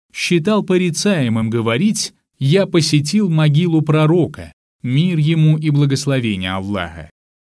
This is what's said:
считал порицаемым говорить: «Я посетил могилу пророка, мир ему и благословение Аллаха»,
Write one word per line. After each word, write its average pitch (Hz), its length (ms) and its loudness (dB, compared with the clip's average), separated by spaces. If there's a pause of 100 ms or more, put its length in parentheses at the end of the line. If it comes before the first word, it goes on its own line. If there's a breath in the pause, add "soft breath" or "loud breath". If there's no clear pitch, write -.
(140)
считал 180 480 0
порицаемым 160 880 0
говорить: 120 640 -2 (240)
«Я 175 280 2
посетил 175 640 0
могилу 156 520 2
пророка, 156 720 0 (320)
мир 160 360 0
ему 156 380 4
и 156 120 -2
благословение 135 840 0
Аллаха», 92 580 -6 (480)